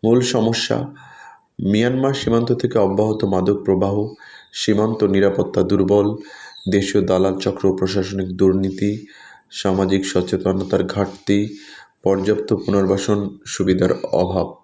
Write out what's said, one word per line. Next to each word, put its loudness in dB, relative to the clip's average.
মূল 4
সমস্যা, 0
মিয়ানমার 2
সীমান্ত 0
থেকে -2
অব্যাহত 0
মাদক 2
প্রবাহ, 2
সীমান্ত 0
নিরাপত্তা 2
দুর্বল, 2
দেশীয় 2
দালাল 2
চক্র, -4
প্রশাসনিক -2
দুর্নীতি, 2
সামাজিক 0
সচেতনতার -2
ঘাটতি, -2
পর্যাপ্ত 0
পুনর্বাসন 0
সুবিধার 0
অভাব। 0